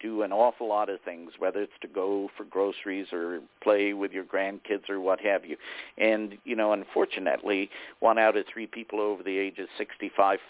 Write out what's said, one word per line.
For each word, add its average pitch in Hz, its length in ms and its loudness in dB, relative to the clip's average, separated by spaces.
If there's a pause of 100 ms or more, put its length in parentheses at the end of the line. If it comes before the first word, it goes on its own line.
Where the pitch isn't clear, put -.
do 107 220 -4
an 95 100 -4
awful 117 340 4
lot 104 220 2
of 95 120 -4
things, 85 380 -12
whether 95 220 0
it's 101 100 -6 (100)
to - 60 -12
go 98 480 -2
for 107 80 -10
groceries 98 680 -2
or 87 280 -4 (200)
play 101 320 4
with 98 180 -4
your 92 140 -6
grandkids 98 640 -4
or 98 100 -4
what 92 220 2
have 95 240 2
you. 76 100 -10 (420)
And, 107 460 0
you 120 120 -4
know, 107 180 2
unfortunately, 98 960 0 (300)
one 110 180 6
out 110 180 6
of 101 160 0
three 113 160 -10
people 113 320 -8
over 104 240 -2
the 95 140 -2
age 98 220 -2
of 92 80 -8 (100)
sixty-five 98 640 2 (100)